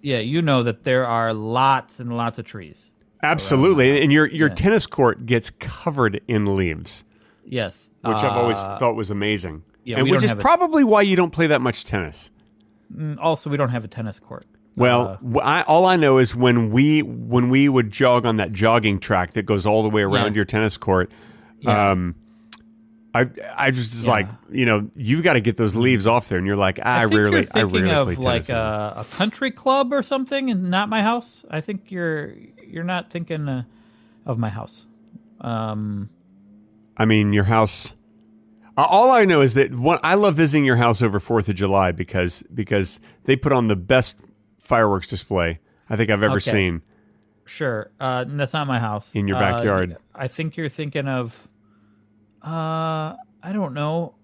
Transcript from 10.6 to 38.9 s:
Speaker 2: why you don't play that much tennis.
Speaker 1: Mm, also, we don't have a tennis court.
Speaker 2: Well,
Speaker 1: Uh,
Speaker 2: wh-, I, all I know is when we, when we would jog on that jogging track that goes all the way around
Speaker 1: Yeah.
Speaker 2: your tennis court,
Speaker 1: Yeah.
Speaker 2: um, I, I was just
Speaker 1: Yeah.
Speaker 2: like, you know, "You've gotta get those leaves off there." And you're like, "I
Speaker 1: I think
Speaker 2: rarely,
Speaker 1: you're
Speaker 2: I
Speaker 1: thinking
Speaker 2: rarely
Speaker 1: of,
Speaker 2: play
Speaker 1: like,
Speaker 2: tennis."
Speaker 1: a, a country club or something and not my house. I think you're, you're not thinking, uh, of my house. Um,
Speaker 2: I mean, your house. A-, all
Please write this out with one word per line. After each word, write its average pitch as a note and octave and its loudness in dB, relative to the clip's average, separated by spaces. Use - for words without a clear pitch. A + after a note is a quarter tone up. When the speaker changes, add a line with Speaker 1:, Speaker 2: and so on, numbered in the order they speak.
Speaker 2:
why G#3+ 4
you G3+ 2
don't F3 2
play E3 0
that D3 2
much B2 -4
tennis. F2 -8
Speaker 1:
Mm, D3+ -8
also, D#3+ -2
we C#3+ -2
don't C#3 0
have A#2+ -4
a G#2 -16
tennis A2 -10
court. - -18
Speaker 2:
Well, A#2+ 2
Speaker 1:
Uh, B2+ -2
Speaker 2:
wh-, - -6
I, D#3+ 2
all F3 4
I F#3 4
know C#3 6
is B2+ 2
when A#2+ 2
we, D3 4
when A#2 -2
we C3+ 4
would B2 2
jog B2 2
on A2+ 2
that G#2 -2
jogging G#2+ 2
track F2+ -2
that G#2+ -4
goes G2+ 0
all G#2+ 2
the G#2+ 0
way G#2+ 2
around G2+ 0
Speaker 1:
Yeah. G2+ -2
Speaker 2:
your G#2 0
tennis G#2+ -2
court, F#2 -2
Speaker 1:
Yeah. G#2 2
Speaker 2:
um, F2+ -2
I, B2 2
I C3+ 0
was C3 -2
just A#2 -6
Speaker 1:
Yeah. B2+ 2
Speaker 2:
like, G#2 0
you B2+ 0
know, G#2+ 2
"You've C3+ -2
gotta D#3 4
get A2 -2
those G#2+ 0
leaves A#2+ 2
off A#2 2
there." G2 -2
And F2+ -2
you're G2+ 0
like, F#2+ 0
"I B2 0
Speaker 1:
I A#2+ 2
think G#2+ 2
Speaker 2:
rarely, G#2 4
Speaker 1:
you're - 4
Speaker 2:
I - -2
Speaker 1:
thinking F#2+ 0
Speaker 2:
rarely C#3 0
Speaker 1:
of, C3 -8
Speaker 2:
play B2+ 0
Speaker 1:
like, A2+ -8
Speaker 2:
tennis." A#2+ -4
Speaker 1:
a, G#2+ -4
a - -14
country A3 -4
club C4 -2
or C#4 -2
something C4+ -6
and F#3 -4
not F#3+ -2
my A3 -2
house. A#3 -4
I D#3 -6
think F#3+ -12
you're, E3 -6
you're E3 -12
not F3+ -6
thinking, D#3+ -8
uh, B2+ -6
of B2+ -4
my A2+ -2
house. - -14
Um, G#2+ -6
Speaker 2:
I A2+ 0
mean, G#2+ 4
your G#2 2
house. A2 0
A-, C3+ 2
all G#3 6